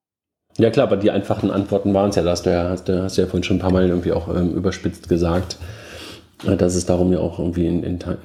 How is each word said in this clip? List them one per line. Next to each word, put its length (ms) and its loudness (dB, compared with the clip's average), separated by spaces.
Ja 120 4
klar, 180 2
aber 100 2
die 140 2
einfachen 380 0
Antworten 440 0
waren's 240 2
ja, 60 2
da 80 2
hast 140 -2
du 60 2
ja, 180 0
hast 200 -4
du, 140 0
hast 140 -4
du 40 2
ja 60 2
vorhin 160 -2
schon 140 0
ein 40 0
paar 100 0
Mal 160 4
irgendwie 240 0
auch, 240 -2
ähm, 180 0
überspitzt 560 -4
gesagt, 480 0
äh, 120 2
dass 180 2
es 100 -2
darum 280 2
ja 60 2
auch 200 -4
irgendwie 280 0
in, 160 0
in 160 -4
Te-, 260 -6